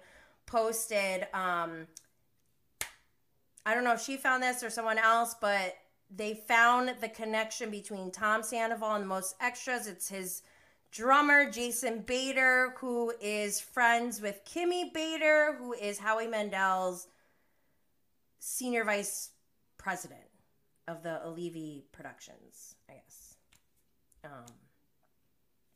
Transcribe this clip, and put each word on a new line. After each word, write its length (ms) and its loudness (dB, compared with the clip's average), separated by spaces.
posted, 880 0
um, 540 -2
I 80 2
don't 100 2
know 100 4
if 80 0
she 160 -6
found 260 2
this 200 0
or 60 -6
someone 280 -2
else, 420 4
but 360 0
they 200 -6
found 640 4
the 80 -4
connection 640 -4
between 420 -8
Tom 320 0
Sandoval 520 -2
and 80 -2
the 40 -6
Most 320 -4
Extras. 480 -4
It's 220 -10
his 320 -8
drummer, 580 6
Jason 500 -4
Bader, 800 2
who 420 -2
is 400 -2
friends 580 2
with 240 -6
Kimmy 480 -2
Bader, 640 2
who 160 -8
is 260 -6
Howie 280 0
Mandel's 800 0
senior 440 -2
vice 460 -2
president 420 -8
of 160 -10
the 220 -6
Alivi 580 -10
Productions, 800 -20
I 40 -20
guess. 420 -20
Um, 220 -16